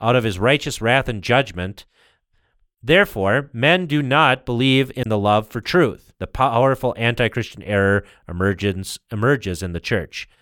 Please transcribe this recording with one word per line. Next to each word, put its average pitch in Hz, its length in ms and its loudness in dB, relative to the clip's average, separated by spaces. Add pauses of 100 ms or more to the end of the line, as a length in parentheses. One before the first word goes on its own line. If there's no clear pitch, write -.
out 120 160 2
of 113 80 0
his 92 140 -4
righteous 131 420 0
wrath 123 260 0
and 110 160 -6
judgment, 104 640 -2 (960)
therefore, 135 720 2
men 160 320 2
do 147 160 0
not 135 440 2
believe 131 500 2
in 120 140 -4
the 107 100 2
love 104 280 2
for 120 140 -8
truth. - 580 0
The - 80 -8
powerful 131 680 0
anti-Christian 117 680 -2
error 101 400 2 (240)
emergence, 95 680 -2 (140)
emerges 107 500 -2
in 90 120 -6
the 85 60 -6
church. - 480 -6 (140)